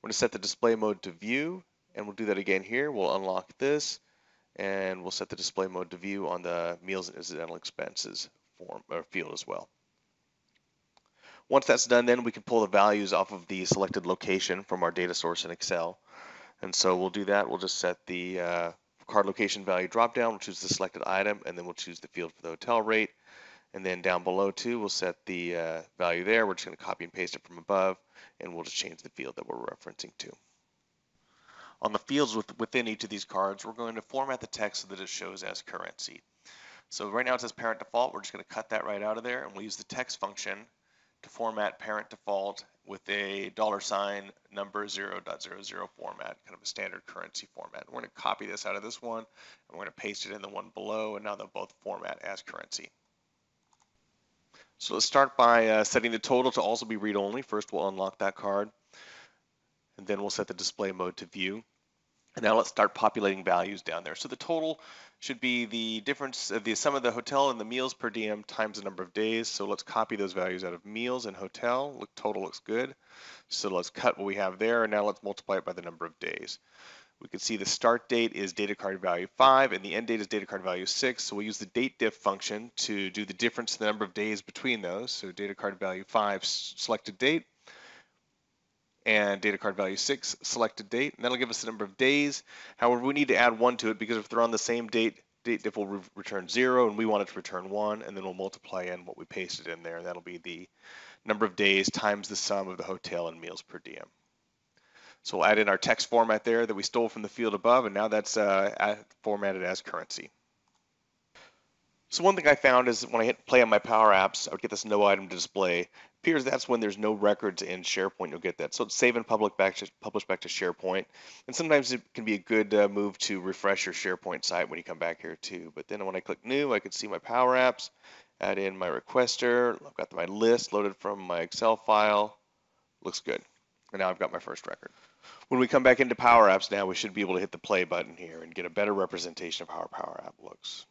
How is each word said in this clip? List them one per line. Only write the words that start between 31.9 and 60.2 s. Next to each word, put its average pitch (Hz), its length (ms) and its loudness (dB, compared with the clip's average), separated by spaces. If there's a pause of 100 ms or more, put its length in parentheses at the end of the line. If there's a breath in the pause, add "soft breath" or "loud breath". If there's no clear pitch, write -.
the 104 60 -2
fields 135 360 0
with, - 240 -4
within 117 300 -2
each 110 160 -6
of 101 60 -10
these 101 160 -8
cards, 98 360 -2
we're 113 100 -10
going 113 240 -8
to 110 40 -8
format 131 400 -4
the - 60 -12
text - 340 -6
so 95 80 -16
that 95 140 -10
it 92 80 -10
shows 95 320 -10
as 95 180 -8
currency. - 640 -12 (640 loud breath)
So - 220 -8
right 120 160 -2
now 127 80 2
it 120 80 -4
says 117 100 -8
parent 113 280 -4
default. - 340 0
We're 101 80 -10
just - 100 -10
gonna 98 120 -12
cut - 260 -10
that 107 160 -2
right 101 160 -4
out 107 160 -2
of 113 40 -10
there, 123 220 -6
and 92 80 -12
we'll 98 120 -10
use 107 120 -10
the 110 80 -16
text - 340 -8
function 98 480 -8 (560)
to - 80 -20
format 110 480 -4
parent 107 320 -6
default 98 540 -6 (220)
with 98 220 -12
a 101 400 -4
dollar 104 320 0
sign 101 500 -4 (220)
number 101 340 -6
zero 98 380 -8
dot - 180 -10
zero 92 200 -14
zero 92 340 -10
format, - 480 -12
kind - 100 -20
of - 80 -20
a - 40 -10
standard 92 400 -8
currency - 480 -14
format. - 340 -14
We're 123 120 -12
gonna 113 140 -12
copy - 300 -2
this 101 220 -8
out 98 100 -4
of 101 60 -8
this 117 180 -12
one, 113 200 -8
and 110 60 -16 (440 loud breath)
we're 92 140 -12
gonna - 80 -12
paste - 340 -8
it 98 60 -10
in 104 100 -12
the 98 80 -12
one 98 240 -10
below, 107 420 -6
and 104 80 -12
now 104 100 -6
they'll 101 120 -12
both 98 340 -12
format - 420 -10
as 98 200 -10
currency. - 480 -14 (1900 soft breath)
So - 160 -8
let's - 140 0
start 139 320 4
by, 117 300 10
uh, 110 160 6
setting 117 280 2
the 113 60 -2
total 127 340 2
to - 80 0
also 110 240 0
be 110 140 -6
read-only. 101 420 -2
First, 104 320 -6
we'll 95 160 0
unlock 95 300 -4
that 98 180 -2
card, 101 340 -2 (1300 loud breath)
and 98 100 -18
then 101 140 -2